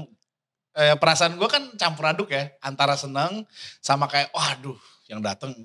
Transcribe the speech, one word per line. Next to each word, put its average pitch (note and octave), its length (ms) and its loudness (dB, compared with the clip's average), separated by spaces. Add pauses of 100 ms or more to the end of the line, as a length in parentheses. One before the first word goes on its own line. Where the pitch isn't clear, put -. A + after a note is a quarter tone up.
(720)
Eh, D3+ 240 6
perasaan E3 400 4
gua F#3+ 100 2
kan C#4 160 0 (140)
campur D#3+ 320 0
aduk F#3 200 -2
ya, C#3+ 200 -2 (100)
antara C#3 380 0
seneng D3+ 480 -4 (340)
sama C#3 300 0
kayak, C#3+ 240 0
"Waduh, C3+ 400 -4 (320)
yang G#2+ 160 -10
dateng G#2+ 320 -6 (120)